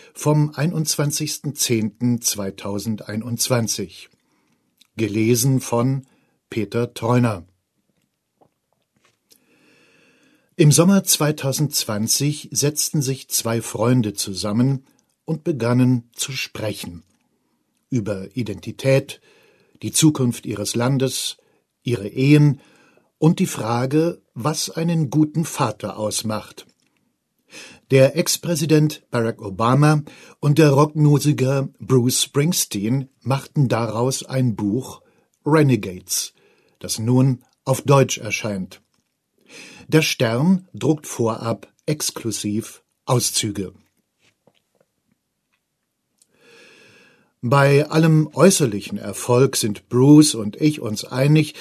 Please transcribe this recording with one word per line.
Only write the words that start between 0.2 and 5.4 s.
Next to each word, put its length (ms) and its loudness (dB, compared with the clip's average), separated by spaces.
einundzwanzigsten 1000 -4
zehnten 680 -2
zweitausendeinundzwanzig. 1900 -6
Gelesen 640 0